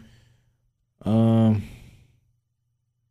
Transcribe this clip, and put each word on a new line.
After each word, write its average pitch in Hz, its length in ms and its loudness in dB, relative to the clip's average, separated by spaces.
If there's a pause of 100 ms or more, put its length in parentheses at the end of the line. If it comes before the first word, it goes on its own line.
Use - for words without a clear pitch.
(1040)
Um, 113 580 0 (1500)